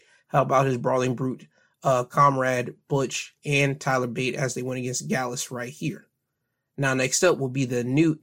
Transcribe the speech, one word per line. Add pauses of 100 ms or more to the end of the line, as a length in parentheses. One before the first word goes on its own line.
(280)
help
out
his
Brawling
Brute, (360)
uh,
comrade (120)
Butch
and
Tyler
Bate
as
they
went
against
Gallus
right
here. (720)
Now,
next
up
will
be
the
new